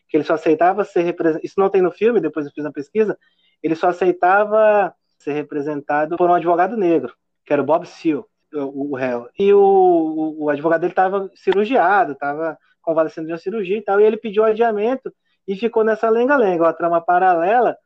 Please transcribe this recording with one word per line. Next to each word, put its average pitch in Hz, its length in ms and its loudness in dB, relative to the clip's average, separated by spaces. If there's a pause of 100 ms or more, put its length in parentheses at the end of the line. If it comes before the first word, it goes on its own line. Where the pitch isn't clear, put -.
que - 80 0
ele 151 80 0
só 170 100 -2
aceitava 175 500 0
ser 180 180 -2
represen-, 165 400 -2
isso - 160 -8
não 196 100 2
tem 196 140 2
no 175 80 2
filme, 214 300 0
depois 151 260 -4
eu 143 60 -16
fiz 147 120 -10
uma 147 80 -10
pesquisa, 202 460 -4 (440)
ele 160 120 -2
só 170 140 0
aceitava 196 1080 2 (240)
ser - 140 -6
representado 147 840 -4
por 175 140 2
um 175 40 4
advogado 175 420 0
negro, 170 360 0 (320)
que - 80 -6
era 143 100 2
o 127 40 -6
Bob 165 200 0
Seale, 147 360 -4 (320)
o, 143 380 -8
o 135 40 -6
réu. 123 400 -6
E 196 160 2
o, 202 80 6
o, 160 840 2
o 147 60 0
advogado 160 320 -2
dele 175 120 -2
tava 190 400 -2
cirurgiado, 202 800 0
tava 151 420 -6 (260)
convalescendo 160 440 -2
de 160 60 -8
uma 170 60 -8
cirurgia 196 400 -6
e 208 40 -10
tal, 202 180 0
e 214 40 4
ele 220 120 2
pediu 214 280 -2
adiamento 220 680 -2 (340)
e 196 100 -6
ficou 220 260 0
nessa 220 260 0
lenga-lenga, 226 540 2
uma 165 100 4
trama 170 280 -2
paralela 180 840 2